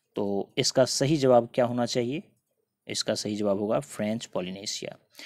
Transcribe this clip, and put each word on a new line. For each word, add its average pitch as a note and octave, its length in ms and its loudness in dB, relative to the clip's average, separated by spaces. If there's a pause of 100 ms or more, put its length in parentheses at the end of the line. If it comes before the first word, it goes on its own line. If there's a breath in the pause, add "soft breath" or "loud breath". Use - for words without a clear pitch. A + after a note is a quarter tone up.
(160)
तो G2+ 420 -2
इसका C3 280 4
सही C#3+ 320 0
जवाब B2 360 6
क्या B2 120 2
होना B2 200 -2
चाहिए? B2+ 380 -2 (640)
इसका A2 280 -4
सही G#2+ 200 -4
जवाब G2+ 240 0
होगा A2 200 0
फ्रेंच A2+ 460 -6
पॉलिनेशिया। - 720 -8 (280 loud breath)